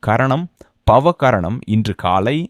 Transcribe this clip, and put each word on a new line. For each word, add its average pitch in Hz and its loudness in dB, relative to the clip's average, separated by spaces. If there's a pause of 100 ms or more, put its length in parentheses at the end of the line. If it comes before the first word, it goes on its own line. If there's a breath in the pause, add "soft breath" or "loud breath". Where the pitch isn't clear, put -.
கரணம் 131 0 (440 soft breath)
பவகரணம் 120 2 (160)
இன்று 107 0 (100)
காலை 95 0 (140)